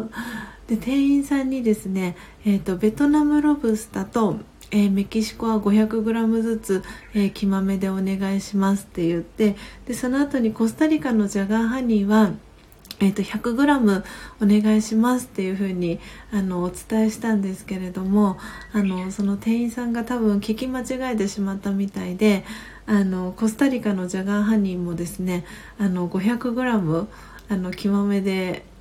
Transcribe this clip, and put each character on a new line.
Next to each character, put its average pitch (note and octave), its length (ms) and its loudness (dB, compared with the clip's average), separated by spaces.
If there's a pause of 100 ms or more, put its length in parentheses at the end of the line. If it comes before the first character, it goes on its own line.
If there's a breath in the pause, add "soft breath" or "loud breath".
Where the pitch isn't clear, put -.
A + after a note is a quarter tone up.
(140)
<laughs> A#3 520 -12
で、 A3+ 100 0
店 C#4 320 2
員 C#4+ 160 4
さ C#4 180 0
ん C4 80 -2
に C4 120 -2
で A3 120 4
す - 120 -6
ね、 F#3+ 300 -2 (280 loud breath)
え G3+ 120 4
ー - 20 2
と、 F#3+ 180 -4
ベ G#3+ 140 2
ト C#4+ 160 2
ナ D4+ 160 4
ム D4 180 4
ロ D4 140 4
ブ A3+ 220 0
ス A3 100 -8
タ - 140 -6
ー F#3+ 40 -4
と、 G#3 360 0 (320)
え G#3 140 4
ー、 G3 40 4
メ G3 140 2
キ A3 180 -2
シ - 140 -8
コ A3+ 100 -6
は A3 120 2
五 G3+ 120 0
百 A3 320 4
グ A3+ 100 0
ラ A3+ 140 0
ム A3+ 160 2
ず A3+ 160 -2
つ、 F#3+ 240 -2 (300 loud breath)
え G3+ 140 2
ー、 F#3+ 40 0
木 G3 160 -4
豆 G3 300 2
で F#3+ 140 0
お F#3+ 120 -2
願 F#3+ 320 -2
い G3 60 0
し G3+ 160 -6
ま G3 200 2
す G3 140 -8
っ - 20 -20
て E3+ 140 -2
言 E3+ 140 0
っ - 20 -4
て、 G#3 320 0 (320 loud breath)
で、 B3 80 -6
そ B3 140 -4
の C4 100 0
後 C#4+ 220 0
に A3 120 2
コ A3+ 140 0
ス A3 60 0
タ D#4 160 2
リ D#4 100 2
カ C#4 140 -2
の G#3+ 160 2
ジ G3+ 100 -4
ャ G3 80 0
ガ A3 140 0
ー A3+ 80 0
ハ B3+ 120 -2
ニ A3 240 2
ー - 20 0
は、 G#3 260 6 (680)
え G3 80 4
ー F#3+ 40 2
と、 G3 100 -2
百 A3+ 320 -4
グ C#4 120 4
ラ C#4+ 140 4
ム G3+ 240 2 (360 loud breath)
お G#3+ 60 2
願 G#3+ 300 4
い G#3+ 60 2
し G#3+ 120 -4
ま A#3+ 240 4
す B3 80 -8
っ - 20 -16
て - 140 -6
い F#3 80 -4
う G3 60 -4
ふ G3+ 80 -2
う F#3+ 80 -2
に、 F3 260 -2 (340 loud breath)
あ G#3 100 0
の、 F3+ 200 -2
お F3+ 80 -2
伝 A3 360 0
え G#3+ 40 2
し G#3+ 80 -6
た A3+ 160 0
ん G3 80 2
で F#3+ 120 -4
す - 120 -14
け F#3+ 120 -6
れ F#3 120 -8
ど F#3 120 -8
も、 G3 360 4 (340 loud breath)
あ G#3+ 100 0
の、 F#3 280 -2
そ G3 120 -6
の G3+ 140 0
店 A3+ 240 0
員 A#3+ 100 -2
さ A#3+ 140 -6
ん A#3 80 -2
が A#3 120 -2
多 B3 140 -4
分 G#3 200 2
聞 G#3 160 -2
き B3+ 120 -6
間 B3+ 140 -4
違 B3+ 340 -4
え - 20 0
て G3+ 120 0
し G3+ 120 -6
ま G3 140 -2
っ G3 40 -6
た G3 140 -4
み G3 160 -2
た F#3+ 180 -8
い F3+ 100 -6
で、 G3+ 280 4 (420 loud breath)
あ G3+ 160 4
の、 F#3 340 -2
コ A3 120 0
ス A3 60 -2
タ C#4+ 140 4
リ B3 120 -2
カ G#3+ 140 0
の F#3 120 -2
ジ F#3 120 -4
ャ F#3+ 60 -4
ガ G3+ 160 0
ー - 20 2
ハ A3 140 4
ニ F#3+ 200 2
ー - 20 -4
も F3 160 -4
で E3+ 120 -4
す - 120 -10
ね、 F3+ 260 -2 (340 loud breath)
あ G3+ 100 2
の、 F3+ 180 0
五 F#3+ 140 -2
百 A#3 320 0
グ B3+ 120 -2
ラ A#3+ 140 2
ム、 E3+ 300 0 (460 loud breath)
あ - 20 0
の、 F#3 140 -4
気 - 160 -4
ま G3+ 180 2
め G3+ 160 0
で、 F#3+ 440 -4 (160)